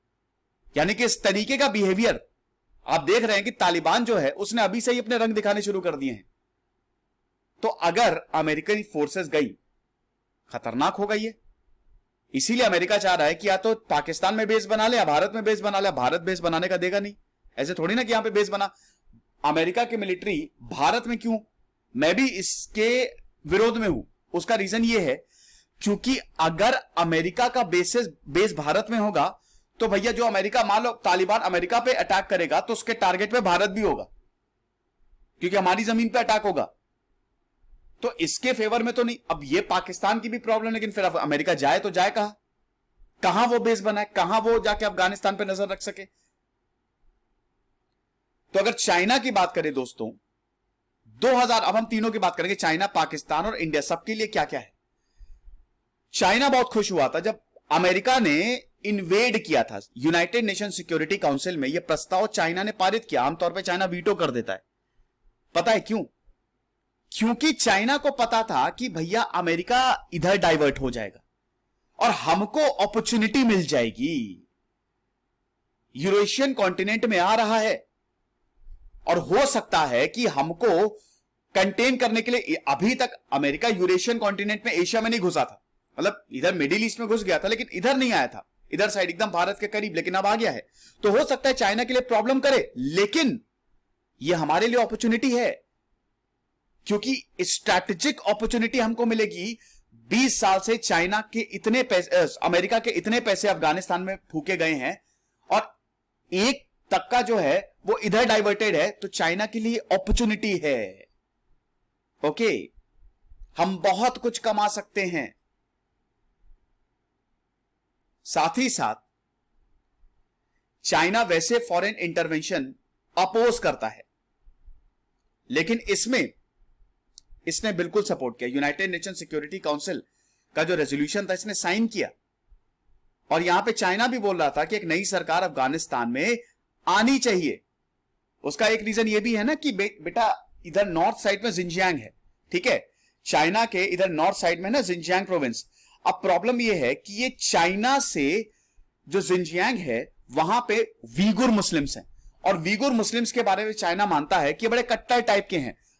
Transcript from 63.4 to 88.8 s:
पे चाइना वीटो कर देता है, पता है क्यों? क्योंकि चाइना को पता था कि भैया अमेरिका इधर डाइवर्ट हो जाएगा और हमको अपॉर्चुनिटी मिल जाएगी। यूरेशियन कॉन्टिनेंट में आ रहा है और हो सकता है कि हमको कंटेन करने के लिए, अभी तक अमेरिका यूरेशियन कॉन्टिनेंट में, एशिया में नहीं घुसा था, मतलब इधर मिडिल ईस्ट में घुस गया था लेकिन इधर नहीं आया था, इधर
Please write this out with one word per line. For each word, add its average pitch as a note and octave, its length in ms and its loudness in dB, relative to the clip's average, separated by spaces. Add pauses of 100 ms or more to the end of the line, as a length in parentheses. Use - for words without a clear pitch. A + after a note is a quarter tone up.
पे F#3+ 100 -8
चाइना F#3 220 -2
वीटो F3+ 300 -2
कर D#3+ 160 -2
देता A#2 220 -4
है, F#2 100 -10 (920)
पता E3+ 180 2
है G#3 80 2
क्यों? G#3 240 -4 (1080)
क्योंकि A#3 400 0
चाइना A3+ 440 0
को C#4+ 140 0
पता A#3 320 0
था D#3+ 280 0
कि A#3+ 180 -8
भैया F3 340 -4
अमेरिका F3+ 920 -2
इधर F3 260 2
डाइवर्ट D3+ 420 2
हो C3 100 -2
जाएगा A2 340 -10 (760)
और A#3 120 2
हमको G3 500 0
अपॉर्चुनिटी A3 840 2
मिल G3 220 4
जाएगी। A#2+ 840 -2 (1500)
यूरेशियन G3+ 580 2
कॉन्टिनेंट G3 500 0
में G#3+ 140 2
आ F#3+ 160 4
रहा A3+ 240 2
है G#3+ 280 -2 (1200)
और E3+ 120 2
हो G3 280 2
सकता G3+ 340 0
है C3+ 280 2
कि A#3 180 -2
हमको E3+ 600 2 (640)
कंटेन G#3+ 420 2
करने A3+ 260 2
के A#3 80 -4
लिए, A#3+ 240 0
अभी C#3 400 0
तक B3+ 160 -2 (220)
अमेरिका C#3+ 360 0
यूरेशियन F#3 500 2
कॉन्टिनेंट G#3 480 -2
में, A#3 60 -2
एशिया F3+ 300 0
में A3+ 80 0
नहीं A#3 100 0
घुसा D#3+ 240 2
था, - 200 -16 (340)
मतलब G3 340 -2
इधर E3 220 -2
मिडिल F3 300 0
ईस्ट A3+ 160 -4
में A3 80 -6
घुस A3 160 0
गया F3 140 2
था F#3+ 100 -4
लेकिन A3+ 240 -4
इधर A#3+ 240 0
नहीं B3+ 160 0
आया C#3+ 140 2
था, - 220 -12 (240)
इधर G3 180 0